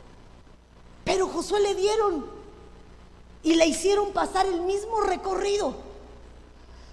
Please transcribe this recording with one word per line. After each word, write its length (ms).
Pero 240
Josué 320
le 140
dieron 520
y 100
le 120
hicieron 440
pasar 360
el 160
mismo 400
recorrido. 720